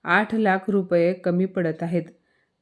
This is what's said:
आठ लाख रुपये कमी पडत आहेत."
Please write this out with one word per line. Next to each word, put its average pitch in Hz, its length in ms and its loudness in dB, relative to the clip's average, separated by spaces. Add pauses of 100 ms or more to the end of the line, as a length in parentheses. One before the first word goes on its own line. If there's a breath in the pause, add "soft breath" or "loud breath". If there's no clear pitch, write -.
आठ 208 300 0
लाख 202 240 2 (100)
रुपये 180 440 2
कमी 180 320 0
पडत 170 380 -4
आहेत." 170 200 -2 (600)